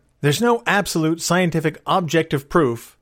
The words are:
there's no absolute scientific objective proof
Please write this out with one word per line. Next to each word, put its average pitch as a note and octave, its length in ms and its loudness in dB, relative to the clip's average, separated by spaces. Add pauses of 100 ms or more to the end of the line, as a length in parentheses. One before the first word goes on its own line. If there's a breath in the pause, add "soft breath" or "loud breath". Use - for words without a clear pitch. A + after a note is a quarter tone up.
(200)
there's C#3+ 200 0
no A#3 280 2
absolute E3 520 0
scientific E3+ 640 0
objective D#3+ 640 -2
proof B2 540 0